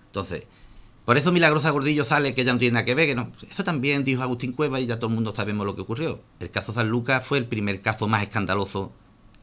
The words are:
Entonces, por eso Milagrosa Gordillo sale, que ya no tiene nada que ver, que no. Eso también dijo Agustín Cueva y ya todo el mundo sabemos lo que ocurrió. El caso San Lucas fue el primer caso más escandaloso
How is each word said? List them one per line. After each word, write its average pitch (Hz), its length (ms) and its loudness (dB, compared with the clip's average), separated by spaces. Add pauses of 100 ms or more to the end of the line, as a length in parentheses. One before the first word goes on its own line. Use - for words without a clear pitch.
Entonces, 90 380 -6 (600)
por 120 120 4
eso 151 160 4
Milagrosa 156 380 4
Gordillo 143 340 2
sale, 143 300 2
que 127 100 0
ya 127 80 4
no 123 60 2
tiene 120 160 4
nada 113 100 2
que 123 100 0
ver, 156 120 4
que 143 80 0
no. 117 160 -4 (180)
Eso - 160 -4
también 143 400 0
dijo 131 180 0
Agustín 127 300 -2
Cueva 135 280 -2
y 127 60 -2
ya 117 120 -2
todo 117 100 -2
el 113 60 0
mundo 110 180 0
sabemos 104 320 -2
lo 98 100 -2
que 95 80 -8
ocurrió. 117 380 -4 (200)
El 87 100 -8
caso 101 220 -6
San 110 180 0
Lucas 127 360 0
fue 143 120 2
el 120 80 0
primer 101 340 -2
caso 110 280 -2
más 107 140 2
escandaloso 98 680 -2 (500)